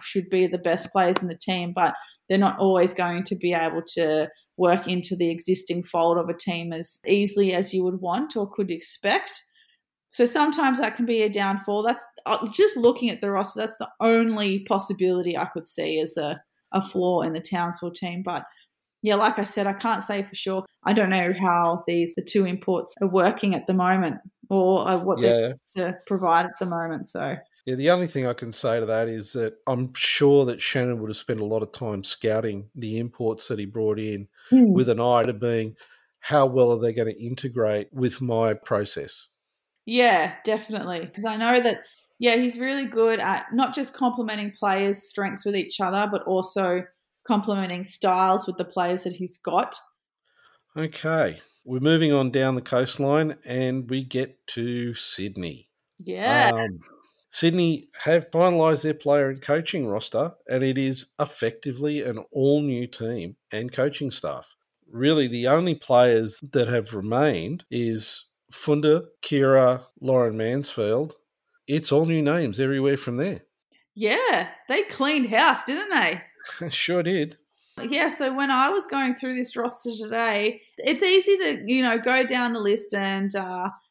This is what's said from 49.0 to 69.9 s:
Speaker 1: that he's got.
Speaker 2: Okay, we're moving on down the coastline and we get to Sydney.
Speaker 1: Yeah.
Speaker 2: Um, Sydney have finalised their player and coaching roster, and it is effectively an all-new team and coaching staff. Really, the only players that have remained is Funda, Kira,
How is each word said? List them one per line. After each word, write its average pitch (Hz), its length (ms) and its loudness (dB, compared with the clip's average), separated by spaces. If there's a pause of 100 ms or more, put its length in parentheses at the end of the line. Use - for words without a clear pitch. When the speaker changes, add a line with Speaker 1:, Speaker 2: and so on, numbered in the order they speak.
Speaker 1:
that 175 100 -6
he's 180 220 -10
got. - 420 -2 (960)
Speaker 2:
Okay, 156 640 -2 (240)
we're 127 160 -4
moving 156 320 4
on 135 180 2
down 131 240 2
the 127 80 -4
coastline 139 800 0
and 127 460 -4
we 131 140 -4
get 131 440 -6
to 120 460 -6
Sydney. 92 760 -8 (280)
Speaker 1:
Yeah. 214 560 0
Speaker 2:
Um, 110 240 -4 (520)
Sydney 165 600 0 (140)
have 160 260 2
finalised 165 520 4
their 156 120 0
player 143 340 2
and 135 140 -8
coaching 160 440 -2
roster, 113 460 -2 (160)
and 127 140 0
it 135 160 0
is 135 300 -2 (100)
effectively 139 840 -4
an 117 160 -6 (140)
all-new 139 540 2
team 113 500 -8 (140)
and 123 220 -8
coaching 143 380 -2
staff. - 440 -8 (320)
Really, 139 400 2
the 120 220 -2
only 165 260 4
players 120 640 4 (120)
that 120 160 2
have 113 260 -2
remained 110 760 -2
is 117 540 -4 (260)
Funda, 151 540 2 (180)
Kira, 135 600 4 (180)